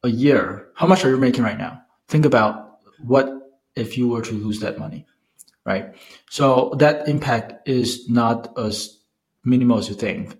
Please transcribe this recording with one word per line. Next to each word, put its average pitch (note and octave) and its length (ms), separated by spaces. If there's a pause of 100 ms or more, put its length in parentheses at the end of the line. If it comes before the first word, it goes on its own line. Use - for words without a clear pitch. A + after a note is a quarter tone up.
A B2 40
year. A#2+ 640
How - 120
much - 180
are C3+ 60
you C3 80
making B2 260
right G#2+ 140
now? - 240 (260)
Think D3+ 160
about A#2 540 (240)
what C3+ 580 (140)
if A#2 240
you B2 100
were A#2 140
to A2+ 100
lose G#2+ 280
that G2+ 180
money, - 280 (600)
right? - 280 (360)
So C3+ 480
that D3 280
impact B2+ 640
is B2 400
not A#2+ 500
as - 420 (440)
minimal B2 320
as G2+ 140
you G2+ 60
think. G2+ 440